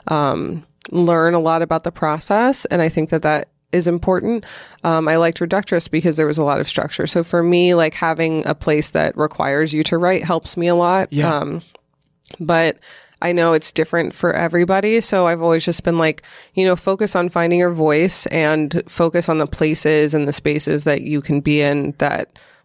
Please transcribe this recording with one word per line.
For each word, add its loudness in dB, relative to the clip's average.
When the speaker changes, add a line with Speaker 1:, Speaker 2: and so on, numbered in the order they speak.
Speaker 1:
um, -2
learn 2
a 2
lot 0
about -2
the -6
process. 0
And 0
I 2
think -2
that 0
that 0
is 0
important. 0
Um, 0
I 2
liked 0
Reductress -2
because 0
there 2
was -2
a 2
lot 2
of -6
structure. -4
So 0
for 0
me, 4
like, 2
having -2
a -2
place -2
that -2
requires -2
you 0
to -2
write 0
helps -4
me -2
a 4
lot. 0
Speaker 2:
Yeah. 0
Speaker 1:
Um, -6
but 0
I 0
know 2
it's 0
different -2
for -2
everybody. 0
So 0
I've 0
always 2
just -2
been 0
like, 0
you 0
know, 4
focus -2
on 0
finding 2
your 2
voice 2
and 0
focus 0
on 0
the 0
places 0
and 0
the -2
spaces -2
that 0
you -4
can -2
be 2
in 0
that -4